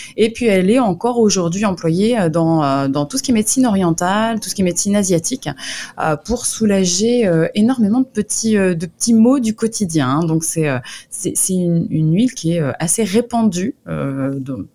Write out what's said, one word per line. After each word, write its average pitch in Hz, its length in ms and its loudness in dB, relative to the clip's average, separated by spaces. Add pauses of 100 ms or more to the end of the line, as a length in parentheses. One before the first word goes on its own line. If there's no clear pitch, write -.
(160)
Et 226 160 2
puis, 240 140 -4
elle 190 240 4
est 247 80 4
encore 233 400 0
aujourd'hui 190 460 2
employée, 190 520 0
euh, 180 120 2
dans, 160 340 2
euh, 139 240 2
dans 143 180 0
tout 262 140 -6
ce - 60 -4
qui 262 80 0
est - 20 4
médecine 233 320 2
orientale, 196 720 0
tout 208 100 -8
ce - 60 -10
qui 196 80 -2
est - 20 2
médecine 185 300 0
asiatique, 180 540 0 (520)
euh, 160 160 0
pour 226 300 -6
soulager, 208 800 2
euh, 165 300 2
énormément 226 420 2
de 262 80 2
petits, 214 500 -2
euh, 185 200 2
de 170 100 -4
petits - 260 -2
maux 240 280 6
du 220 160 -2
quotidien, 165 520 -2
hein. 151 160 0
Donc, 160 200 0
c'est, 156 240 -2
euh, 131 100 -2 (320)
c'est, - 240 -6
c'est - 200 -2
une, 170 360 0
une 156 240 0
huile 247 180 2
qui 165 200 -4
est, 170 80 0
euh, 139 180 -2
assez 170 240 -2
répandue, 220 720 0 (140)
euh, 139 500 -4
donc 131 360 -8